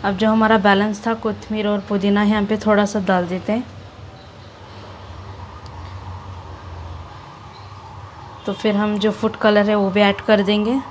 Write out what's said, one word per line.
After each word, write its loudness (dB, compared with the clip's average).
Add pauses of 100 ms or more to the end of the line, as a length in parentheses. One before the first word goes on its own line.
अब 2
जो 4
हमारा 6
balance 4
था 2
कोतमीर -4
और 0
पुदीना 4
यहाँ 4
पे 0
थोड़ा 6
सा 0
डाल 2
देते -4
हैं। 0 (4000)
तो -4
फिर 0
हम 0
जो 2
food -2
color 4
है 2
वो 2
भी 0
ऐड 4
कर 4
देंगे। 2 (120)